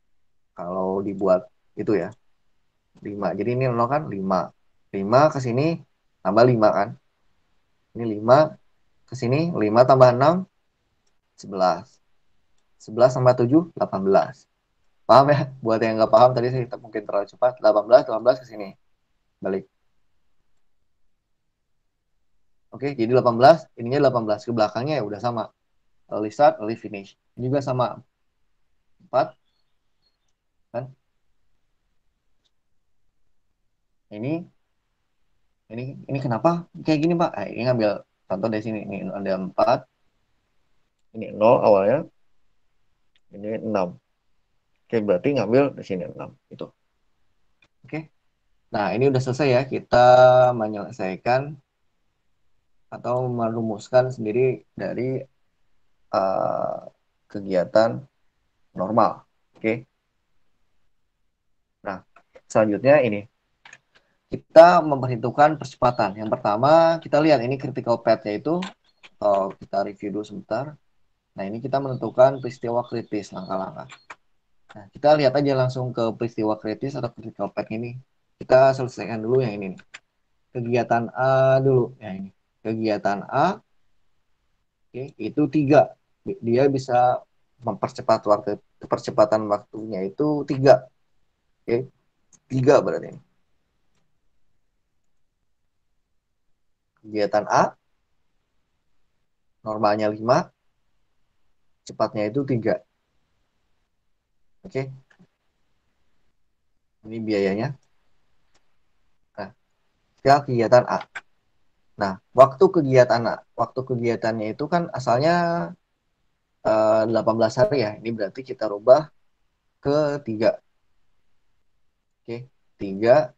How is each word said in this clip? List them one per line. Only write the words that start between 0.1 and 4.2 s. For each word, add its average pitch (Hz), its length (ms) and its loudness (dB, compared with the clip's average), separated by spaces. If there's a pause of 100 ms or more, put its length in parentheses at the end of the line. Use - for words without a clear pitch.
Kalau 92 480 -6
dibuat 95 480 0 (240)
itu 104 240 -2
ya. 92 160 -4 (880)
Lima. 101 320 -6
Jadi 104 240 -4
ini 131 160 -2
nol 117 160 -2
kan? 143 240 -6
Lima. 95 400 -4 (400)